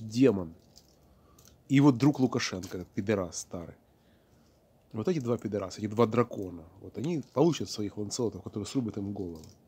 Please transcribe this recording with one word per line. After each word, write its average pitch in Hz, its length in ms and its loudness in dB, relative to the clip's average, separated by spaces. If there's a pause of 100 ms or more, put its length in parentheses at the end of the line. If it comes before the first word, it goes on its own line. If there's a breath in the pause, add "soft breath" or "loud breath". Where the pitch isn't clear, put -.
демон. 107 520 4 (1160 soft breath)
И 135 100 4
вот 139 180 8
друг 135 220 4
Лукашенко, 101 600 -2
этот 87 100 -10
пидорас 98 500 -2
старый. 82 380 -12 (1160 soft breath)
Вот 110 160 -4
эти 165 120 0
два 117 180 -2
пидораса, 98 420 -6
эти 107 60 -2
два 107 180 4
дракона, 110 600 0 (180)
вот 95 160 -14
они 147 240 -2 (100)
получат 135 380 2
своих 104 260 -6
ланцелотов, 101 460 -4
которые 101 240 -8
срубят 113 320 -4
им 101 160 -6
голову. 85 320 -10 (220)